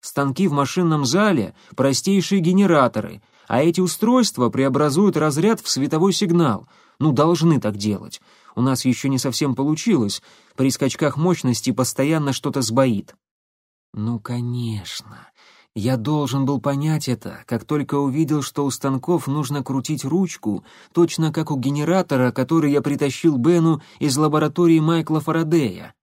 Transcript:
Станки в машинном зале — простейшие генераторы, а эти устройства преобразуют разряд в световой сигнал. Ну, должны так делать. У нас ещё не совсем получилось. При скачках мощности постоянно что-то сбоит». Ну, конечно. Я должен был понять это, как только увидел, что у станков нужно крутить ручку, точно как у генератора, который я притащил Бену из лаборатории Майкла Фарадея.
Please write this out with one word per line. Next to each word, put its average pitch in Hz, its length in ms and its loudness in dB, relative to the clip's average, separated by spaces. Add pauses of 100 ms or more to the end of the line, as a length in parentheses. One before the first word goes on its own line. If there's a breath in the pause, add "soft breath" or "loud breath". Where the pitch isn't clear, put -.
Станки 139 480 -2
в 151 40 0
машинном 151 520 0
зале — 156 500 0 (220 loud breath)
простейшие 185 640 0
генераторы, 160 800 2 (240 soft breath)
а 123 160 0
эти 170 180 2
устройства 202 680 2
преобразуют 143 680 2
разряд 156 440 0
в - 80 -12
световой 156 440 0
сигнал. 165 540 2 (320 soft breath)
Ну, 147 140 2
должны 160 480 4
так 101 160 -4
делать. 101 460 -4 (320 soft breath)
У 113 80 -2
нас 131 220 0
ещё 131 240 0
не 135 100 0
совсем 135 360 -2
получилось. 143 680 0 (340 soft breath)
При 135 140 2
скачках 139 460 -2
мощности 147 540 0
постоянно 139 600 0
что-то 135 300 -4
сбоит». 113 520 0 (760)
Ну, 113 260 -4
конечно. 120 1080 -8 (460 soft breath)
Я 120 220 -2
должен 139 480 -2
был 139 160 -2
понять 147 480 -2
это, 113 380 -6
как 117 180 -4
только 147 300 -2
увидел, 143 480 0
что 143 240 -4
у 139 40 -2
станков 139 560 -2
нужно 143 360 -4
крутить 135 420 -4
ручку, 139 600 -2 (280 loud breath)
точно 165 400 2
как 156 180 -4
у 147 60 -4
генератора, 143 720 0
который 143 420 0
я 143 100 2
притащил 143 560 0
Бену 160 420 2 (180 loud breath)
из 139 200 0
лаборатории 156 600 4
Майкла 156 400 0
Фарадея. 156 840 -2